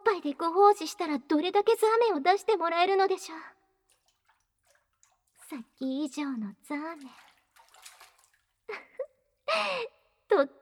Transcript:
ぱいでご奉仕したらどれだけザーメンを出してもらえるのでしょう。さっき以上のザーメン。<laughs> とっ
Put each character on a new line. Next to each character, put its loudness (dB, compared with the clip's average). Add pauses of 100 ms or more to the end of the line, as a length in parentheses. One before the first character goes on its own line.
ぱ 2
い -6
で -4
ご -2
奉 6
仕 -4
し -12
た -6
ら -2
ど 0
れ -2
だ 2
け 4
ザ 0
ー 4
メ 4
ン 2
を -2
出 4
し -6
て 2
も -2
ら 0
え 4
る 2
の 4
で -2
し -14
ょ -14
う。 -16 (2000)
さ -12
っ -12 (180)
き -4
以 -6
上 -6
の -8 (120)
ザ -8
ー -8
メ -20
ン。 -18 (3250)
<laughs> -
と 4
っ 0 (140)